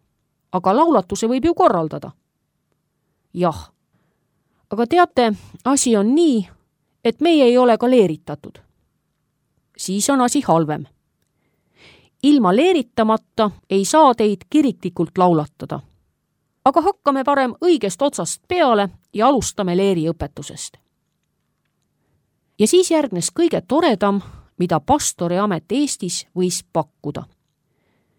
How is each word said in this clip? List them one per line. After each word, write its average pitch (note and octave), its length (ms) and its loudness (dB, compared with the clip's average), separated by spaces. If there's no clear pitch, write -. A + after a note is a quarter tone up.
Aga F#3 240 0
laulatuse B3 520 0
võib B3+ 180 -2
ju E4+ 80 2
korraldada." D#3+ 580 -2
"Jah. F3 380 -4
Aga A#3 180 -4
teate, C4 460 2
asi B3+ 300 0
on G#3 200 2
nii, C#4+ 320 2
et A#3 180 -4
meie D4+ 240 4
ei A#3+ 120 4
ole B3 200 4
ka A#3+ 120 -2
leeritatud." E3+ 680 -2
"Siis G3 320 -4
on C4+ 120 2
asi B3 200 0
halvem. D#3+ 440 -2
Ilma B3+ 320 4
leeritamata A3+ 960 0
ei G3 160 0
saa D4 300 4
teid G#3 340 -2
kiriklikult F#3 680 -2
laulatada. D#3+ 640 0
Aga C#4 160 4
hakkame C#4+ 420 -2
parem C4+ 300 0
õigest A#3 360 0
otsast - 460 -4
peale A#3+ 420 2
ja A3 140 0
alustame G3 500 -2
leeriõpetusest." E3 1000 -4
Ja G#3+ 80 4
siis F4+ 240 2
järgnes D4 480 -2
kõige D#4+ 280 0
toredam, G#3+ 540 0
mida F3 220 -2
pastori F3+ 580 -2
amet G3 340 -4
Eestis B3+ 560 -6
võis F3+ 260 -2
pakkuda. - 500 -8